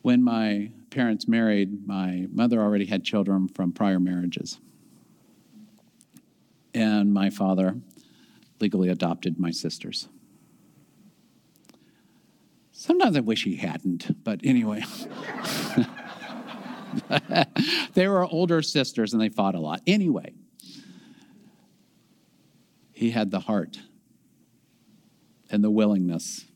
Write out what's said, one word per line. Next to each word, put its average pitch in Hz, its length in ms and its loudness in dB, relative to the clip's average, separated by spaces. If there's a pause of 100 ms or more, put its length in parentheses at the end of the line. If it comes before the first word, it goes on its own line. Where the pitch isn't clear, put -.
When 123 180 6
my 110 500 0 (180)
parents 117 400 -2
married, 104 580 2
my 92 420 -4
mother 117 320 2
already 104 240 2
had 98 200 -2
children 98 420 0
from 90 240 -2
prior 95 300 2
marriages. 90 580 -4 (2250)
And 107 400 2
my 98 160 2
father 95 480 0 (840)
legally 92 300 2
adopted 85 500 -2
my 85 120 -2
sisters. - 580 -8 (2750)
Sometimes 320 420 4
I 135 60 4
wish 110 240 0
he 90 100 -2
hadn't, - 680 -4
but 104 200 -4
anyway. 110 440 2
<laughs> - 60 -12 (3000)
They 185 120 4
were 190 180 4
older 170 360 2
sisters 123 520 0
and 110 80 2
they 107 80 2
fought 98 260 0
a 85 40 -4
lot. 78 280 -4
Anyway, 180 460 2 (2500)
he 117 200 0
had 107 200 -2
the 98 80 -2
heart 101 400 -4 (1700)
and 104 140 2
the 107 80 4
willingness 101 760 0 (100)